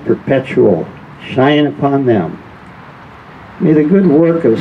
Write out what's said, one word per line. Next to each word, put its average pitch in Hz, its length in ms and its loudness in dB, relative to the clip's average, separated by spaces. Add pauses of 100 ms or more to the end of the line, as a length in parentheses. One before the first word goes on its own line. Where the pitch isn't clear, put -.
perpetual 117 840 -2 (360)
shine 143 420 0
upon 139 380 -2
them. 98 380 -2 (1160)
May 156 120 2
the 151 120 2
good 190 220 2
work 165 380 2
of 113 160 0